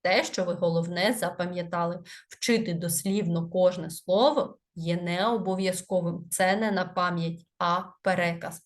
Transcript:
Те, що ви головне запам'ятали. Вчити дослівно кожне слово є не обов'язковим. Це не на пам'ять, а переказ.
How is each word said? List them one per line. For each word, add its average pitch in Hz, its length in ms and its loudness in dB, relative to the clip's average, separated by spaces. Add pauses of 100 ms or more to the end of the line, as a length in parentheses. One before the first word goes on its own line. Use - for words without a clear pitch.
Те, 202 220 4
що - 200 -2
ви 175 100 -2
головне 170 580 2
запам'ятали. 175 880 -4 (260)
Вчити 226 460 0
дослівно 170 760 0
кожне 180 400 2
слово 233 680 2 (160)
є 165 220 -2
не 175 300 0
обов'язковим. 185 1040 0
Це 190 260 2
не 220 140 0
на 180 140 0
пам'ять, 170 640 -2 (120)
а 180 240 0 (200)
переказ. 175 640 0